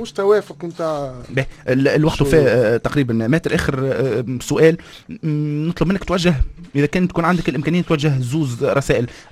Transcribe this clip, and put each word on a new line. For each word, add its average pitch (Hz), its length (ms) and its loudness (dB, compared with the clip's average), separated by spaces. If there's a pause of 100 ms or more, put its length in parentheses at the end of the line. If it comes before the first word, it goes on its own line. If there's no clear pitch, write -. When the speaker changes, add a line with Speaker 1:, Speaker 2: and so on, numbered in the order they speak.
Speaker 1:
مش 226 100 -10
توافق 196 540 0
متاع 156 500 -6 (140)
Speaker 2:
به. 131 160 -2 (220)
ال-، 135 200 4
الوقت 151 280 2
Speaker 1:
شو 139 100 2
Speaker 2:
فيه، 147 120 4
آه، 120 400 4
تقريبا 123 360 -2 (140)
متر. 156 280 0
آخر، 139 280 -2
آه، 127 420 -2 (160)
سؤال، 160 360 4 (320)
م-، 151 580 -4
نطلب 170 200 -2
منك 196 160 -2
توجه، 175 320 0 (400)
إذا 143 100 2
كان 180 220 0
تكون 170 180 -2
عندك 175 240 0
الإمكانية، 160 320 0
توجه 151 380 0
زوز 127 440 -2
رسائل. 123 440 0 (240)